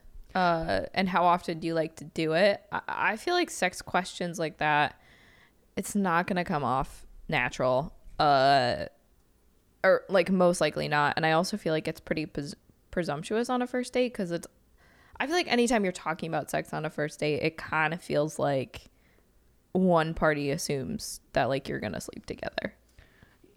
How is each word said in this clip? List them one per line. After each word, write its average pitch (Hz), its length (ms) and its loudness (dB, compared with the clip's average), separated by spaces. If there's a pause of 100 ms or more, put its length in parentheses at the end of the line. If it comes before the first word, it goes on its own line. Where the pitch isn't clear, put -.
(340)
uh, 170 500 2 (100)
and 190 160 0
how 180 160 2
often 175 340 2
do 165 80 -6
you 165 60 -2
like 160 240 -2
to 147 80 -14
do 160 280 -2
it? 196 380 2
I, 170 160 -4
I 190 300 -2
feel 349 180 -2
like 349 160 0
sex - 300 -4
questions 180 580 -4
like 156 200 -4
that, 151 400 2 (760)
it's - 180 -6
not 180 320 2
gonna 180 200 -2
come 151 180 -2
off 131 420 -2 (220)
natural, 131 680 0 (260)
uh, 135 680 4 (1000)
or, 185 240 6
like, 180 240 4
most 180 300 4
likely 151 260 0
not. 147 300 2
And 160 80 2
I 160 80 4
also 180 240 2
feel 165 160 -2
like 160 160 -2
it's 156 100 -6
pretty 160 260 -4
pres-, 147 300 -8 (360)
presumptuous 175 580 -2
on 247 120 0
a 247 60 -2
first 247 240 -4
date, 247 220 0
'cause 175 180 -4
it's, 170 160 -4 (720)
I 269 80 -2
feel 320 80 0
like 349 160 0
anytime 240 320 4
you're 185 80 0
talking 160 380 -6
about 156 200 -4
sex 156 240 -4
on 156 120 -4
a 151 40 -4
first 151 300 -6
date, 151 240 -2
it 160 140 -2
kinda 156 400 -2
feels 151 420 -2
like 139 460 -4 (880)
one 170 400 4
party 147 380 2
assumes - 680 -6 (140)
that, 143 160 2
like, 139 180 -4
you're 135 140 -6
gonna 101 180 -6
sleep - 260 -14
together. - 500 -8 (800)